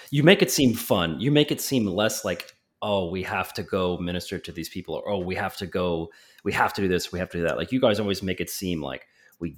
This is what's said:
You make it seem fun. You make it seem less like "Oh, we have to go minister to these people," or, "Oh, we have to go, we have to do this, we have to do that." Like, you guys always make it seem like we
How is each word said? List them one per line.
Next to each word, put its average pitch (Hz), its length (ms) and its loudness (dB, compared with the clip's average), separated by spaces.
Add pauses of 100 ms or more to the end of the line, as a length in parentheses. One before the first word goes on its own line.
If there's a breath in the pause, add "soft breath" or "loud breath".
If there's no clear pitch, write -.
(120 loud breath)
You 143 120 2
make 190 180 8
it - 100 2
seem 127 220 4
fun. 85 460 0
You 127 120 0
make 147 200 4
it 131 100 -4
seem 123 240 0
less 104 400 -2
like - 280 -6 (300)
"Oh, 98 260 0
we 90 140 -4
have 95 300 -4
to 101 100 -8
go 90 340 0
minister 87 400 -6
to 85 140 -14
these 80 180 -10
people," 85 240 -10
or, - 160 -4
"Oh, 101 100 2
we 90 160 -2
have 95 220 -2
to 98 80 -6
go, 85 460 0 (320 soft breath)
we 98 100 2
have 113 200 4
to 104 80 -4
do 98 60 4
this, 90 240 2
we 87 80 -6
have 90 120 -4
to 85 80 -4
do 85 80 0
that." 71 100 0
Like, - 140 -4
you 131 100 0
guys 107 180 4
always 101 220 -2
make 92 180 -4
it 87 120 -6
seem 87 320 -4
like 67 240 -10 (320 soft breath)
we 85 180 -6